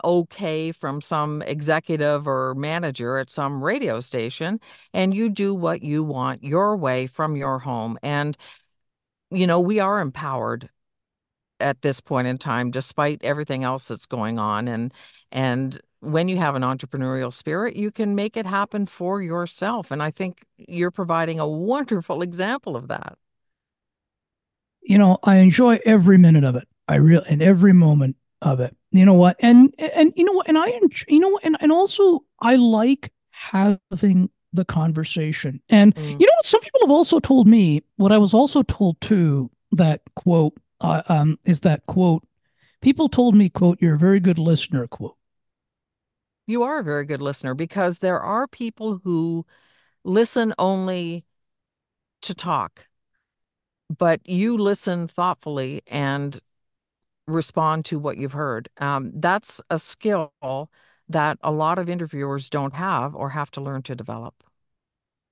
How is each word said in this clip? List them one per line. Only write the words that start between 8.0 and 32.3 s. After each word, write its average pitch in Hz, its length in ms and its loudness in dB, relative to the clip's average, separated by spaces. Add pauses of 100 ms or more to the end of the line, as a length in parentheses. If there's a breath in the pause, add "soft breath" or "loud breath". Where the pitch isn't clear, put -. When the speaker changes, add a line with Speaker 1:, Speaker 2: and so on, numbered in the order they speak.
Speaker 1:
And, 147 340 -6 (920 soft breath)
you 185 160 -2
know, 170 120 2
we 196 220 0
are 202 200 -2
empowered 131 680 -8 (920)
at 139 200 -4
this 139 200 -4
point 127 260 -6
in 127 100 -6
time, 123 340 -6
despite 147 540 -6
everything 143 400 -6
else 131 240 -8
that's - 180 -14
going 113 320 -6
on. 107 300 -4
And, 120 240 -8 (400 soft breath)
and 131 480 -4 (200)
when 160 280 -4
you 185 80 -4
have 151 200 -4
an 127 60 -6
entrepreneurial 131 720 -6
spirit, 185 440 -8
you 208 140 -6
can 208 240 -4
make 208 220 -6
it 226 80 -8
happen 202 400 -6
for 190 380 -6
yourself. 175 680 -8
And 147 120 -6
I 156 80 -6
think 185 340 -10 (140)
you're 175 320 -6
providing 165 500 -4
a 151 80 -4
wonderful 190 720 -4
example 180 560 -6
of 117 120 -14
that. - 280 -12 (1700)
Speaker 2:
You 202 160 4
know, 185 240 6
I 196 140 6
enjoy 226 500 6
every 196 320 8
minute 160 260 8
of 127 120 0
it. 123 120 -10 (180)
I 151 100 0
really, 156 300 6
and 151 140 0
every 190 320 6
moment 151 440 4 (260)
of 135 180 0
it. 123 160 -6 (140)
You 185 160 6
know 196 80 8
what? 180 260 6
And, 240 380 8
and 311 360 2
you 339 100 2
know 403 80 2
what? 370 140 0
And 311 120 4
I, 339 100 0
en-, 466 220 2 (180)
you 302 120 6
know 381 100 4
what? 403 120 -2
And, 320 160 0
and 302 140 2
also, 370 520 2 (160)